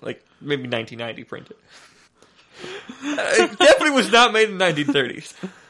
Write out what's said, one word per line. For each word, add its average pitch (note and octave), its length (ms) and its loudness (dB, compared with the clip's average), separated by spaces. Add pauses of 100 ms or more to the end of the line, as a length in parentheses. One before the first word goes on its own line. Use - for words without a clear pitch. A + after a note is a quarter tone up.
Like, - 200 -12 (180)
maybe C3 280 -6
nineteen A#2 300 -8
ninety A2+ 260 -12
printed. - 380 -16
<laughs> - 40 -20 (1400)
Uh, D4 160 -6
it - 400 0
definitely D#4 380 6
was G3 160 2
not A#3 200 6
made A3 160 2
in G3 100 -10
nineteen D#3+ 280 0
thirties. C#3+ 480 -4 (360)